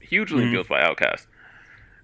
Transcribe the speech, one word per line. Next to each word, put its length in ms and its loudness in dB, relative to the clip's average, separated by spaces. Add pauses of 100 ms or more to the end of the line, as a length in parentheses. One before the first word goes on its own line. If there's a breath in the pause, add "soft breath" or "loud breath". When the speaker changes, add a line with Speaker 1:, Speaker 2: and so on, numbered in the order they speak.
Speaker 1:
hugely 440 -2
Speaker 2:
Mm-hmm. 120 0
Speaker 1:
influenced 140 -4
by 120 2
Outkast. 440 0 (760 soft breath)